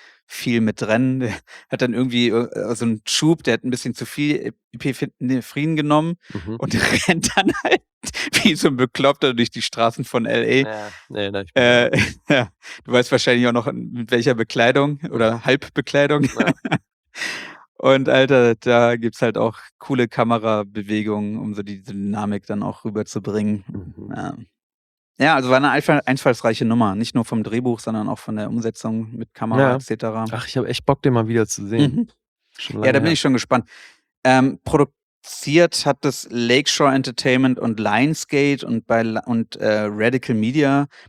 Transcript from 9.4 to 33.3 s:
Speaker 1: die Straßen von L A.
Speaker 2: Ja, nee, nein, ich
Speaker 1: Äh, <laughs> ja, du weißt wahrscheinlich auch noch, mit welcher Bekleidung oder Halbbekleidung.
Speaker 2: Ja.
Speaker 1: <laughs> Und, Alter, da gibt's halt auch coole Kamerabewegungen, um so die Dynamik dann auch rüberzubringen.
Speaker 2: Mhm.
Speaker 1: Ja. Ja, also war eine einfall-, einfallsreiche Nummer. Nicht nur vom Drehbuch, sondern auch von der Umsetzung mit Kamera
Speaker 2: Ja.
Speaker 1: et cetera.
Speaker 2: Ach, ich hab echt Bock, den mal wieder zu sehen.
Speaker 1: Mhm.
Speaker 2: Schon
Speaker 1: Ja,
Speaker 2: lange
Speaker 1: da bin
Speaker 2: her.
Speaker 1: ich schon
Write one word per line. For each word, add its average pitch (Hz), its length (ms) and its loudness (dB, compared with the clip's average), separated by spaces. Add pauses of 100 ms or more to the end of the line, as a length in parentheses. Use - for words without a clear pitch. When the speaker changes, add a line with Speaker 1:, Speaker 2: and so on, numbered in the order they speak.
Speaker 1:
die 117 100 -10
Straßen 117 420 -2
von 117 220 -2
L 117 180 0 (220)
A. 107 40 -6
Speaker 2:
Ja, 107 200 -10 (200)
nee, 101 200 -4
nein, 101 160 -6
ich - 100 -20
Speaker 1:
Äh, 120 360 4
<laughs> - 380 -2
ja, 131 200 2 (340)
du - 80 -12
weißt 123 200 2
wahrscheinlich 123 360 2
auch 120 60 2
noch, 120 180 -2
mit 120 380 -10
welcher 123 240 2
Bekleidung 135 680 2 (120)
oder 113 340 0
Halbbekleidung. 143 760 0
Speaker 2:
Ja. - 300 0 (100)
Speaker 1:
<laughs> - 140 -2 (1000)
Und, 135 320 4
Alter, 131 460 6
da 120 400 4
gibt's 113 260 -4
halt 113 160 0
auch - 200 0 (200)
coole 123 300 -2
Kamerabewegungen, 107 1300 -2
um 107 140 -8
so 104 100 -8
die 98 200 -14
Dynamik 101 640 -4
dann 104 160 -4
auch 98 200 -6
rüberzubringen. 104 840 -4
Speaker 2:
Mhm. 98 480 -14
Speaker 1:
Ja. - 220 -10 (800)
Ja, 160 180 4
also 127 160 0
war 131 60 8
eine 139 120 4
einfall-, 147 360 2
einfallsreiche 120 600 0
Nummer. 113 300 2
Nicht 113 180 -4
nur 120 120 -2
vom 113 180 -4
Drehbuch, 117 360 -2
sondern 110 300 -6
auch 107 80 -6
von 107 200 -10
der 104 120 -6
Umsetzung 113 680 -6
mit 110 200 -12
Kamera 117 240 0
Speaker 2:
Ja. 131 160 4
Speaker 1:
et 135 80 -6
cetera. 113 480 -6
Speaker 2:
Ach, 117 160 -8
ich - 100 -8
hab 123 80 0
echt 123 200 -6
Bock, - 180 2
den 135 100 4
mal 113 140 2
wieder 113 180 2
zu 101 220 -8
sehen. 120 280 2
Speaker 1:
Mhm. 233 120 -2 (500)
Speaker 2:
Schon - 200 -12
Speaker 1:
Ja, - 40 -4
Speaker 2:
lange 131 120 4
Speaker 1:
da 139 60 4
bin 143 80 2
Speaker 2:
her. 170 60 2
Speaker 1:
ich 147 60 0
schon 139 140 2